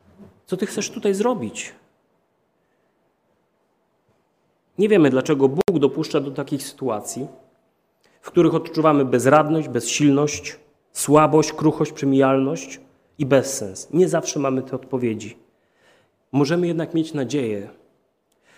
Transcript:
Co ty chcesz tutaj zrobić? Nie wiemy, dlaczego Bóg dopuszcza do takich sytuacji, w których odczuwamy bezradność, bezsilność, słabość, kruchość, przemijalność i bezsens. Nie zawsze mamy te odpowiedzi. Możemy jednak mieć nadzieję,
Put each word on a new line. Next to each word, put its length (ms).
Co 120
ty 80
chcesz 240
tutaj 240
zrobić? 600
Nie 120
wiemy, 200
dlaczego 400
Bóg 300
dopuszcza 400
do 120
takich 320
sytuacji, 640
w 100
których 240
odczuwamy 500
bezradność, 640
bezsilność, 920
słabość, 640
kruchość, 380
przemijalność 880
i 80
bezsens. 680
Nie 160
zawsze 300
mamy 220
te 140
odpowiedzi. 640
Możemy 360
jednak 260
mieć 200
nadzieję, 560